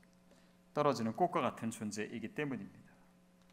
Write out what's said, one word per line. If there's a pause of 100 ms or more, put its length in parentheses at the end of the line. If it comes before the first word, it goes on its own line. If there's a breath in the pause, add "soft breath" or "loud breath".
(720 soft breath)
떨어지는
꽃과
같은
존재이기
때문입니다. (600)